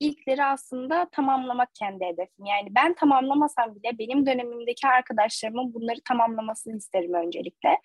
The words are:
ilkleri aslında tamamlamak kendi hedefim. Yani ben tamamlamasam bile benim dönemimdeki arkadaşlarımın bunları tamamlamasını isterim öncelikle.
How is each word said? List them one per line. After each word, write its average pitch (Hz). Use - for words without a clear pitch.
ilkleri 285
aslında 277
tamamlamak 254
kendi 196
hedefim. 180
Yani 202
ben 277
tamamlamasam 269
bile 220
benim 262
dönemimdeki 240
arkadaşlarımın 233
bunları 233
tamamlamasını 226
isterim 175
öncelikle. 170